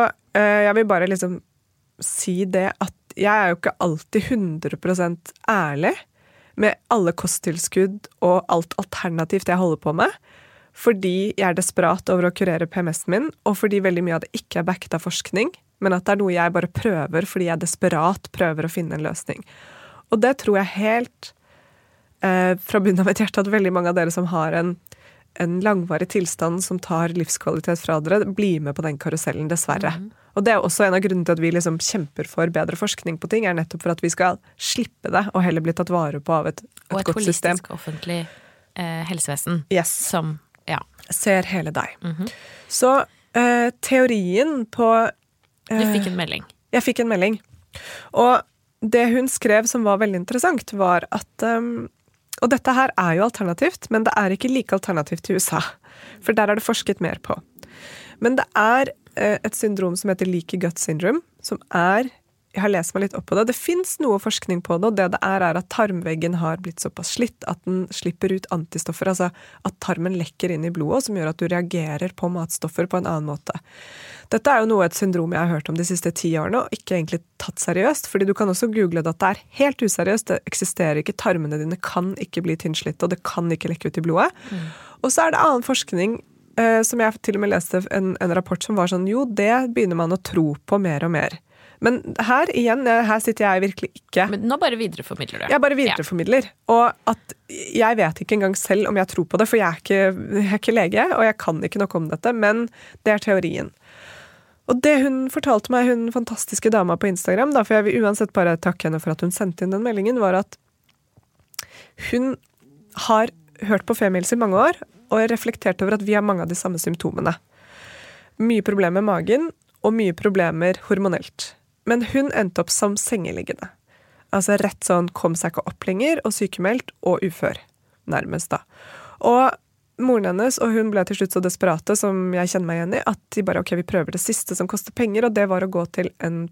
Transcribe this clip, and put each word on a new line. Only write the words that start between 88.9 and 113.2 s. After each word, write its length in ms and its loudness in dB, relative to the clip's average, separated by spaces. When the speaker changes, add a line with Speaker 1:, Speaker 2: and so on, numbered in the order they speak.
Speaker 1:
jo, 180 0
det 480 0
begynner 220 2
man 160 0
å 100 0
tro 340 0
på 140 2
mer 240 0
og 80 0
mer. 280 -2
Men 180 2
her 320 2
igjen, 320 2
eh, 160 4
her 160 2
sitter 260 0
jeg 160 4
virkelig 280 -4
ikke 320 0
Speaker 2:
Men 160 -4
nå 100 0
bare 220 0
videreformidler 640 -8
du. 80 -4
Speaker 1:
Jeg 100 4
bare 140 4
Speaker 2:
Ja. 80 2
Speaker 1:
videreformidler. 640 0
Og 240 6
at 280 -4
jeg 480 0
vet 260 0
ikke 140 0
engang 180 2
selv 320 0
om 80 0
jeg 120 2
tror 200 -2
på 100 0
det, 100 4
for 100 2
jeg 100 4
er 140 -2
ikke, 180 2
jeg 120 2
er 60 0
ikke 140 0
lege, 320 2
og 60 4
jeg 140 2
kan 240 -2
ikke 180 -2
nok 160 0
om 140 -2
dette, 240 0
men 360 2
det 100 4
er 60 2
teorien. 520 0
Og 140 2
det 220 6
hun 260 0
fortalte 400 0
meg, 160 4
hun 260 2
fantastiske 600 -2
dama 260 4
på 100 -2
Instagram, 460 0
da, 100 4
for 120 2
jeg 100 6
vil 160 2
uansett 320 2
bare 240 4
takke 300 -2
henne 120 -2
for 120 -2
at 100 -6
hun 100 0
sendte 300 -4
inn 140 0
den 80 -2
meldingen, 360 0
var 140 4
at 240 -2
hun 240 0
har 340 2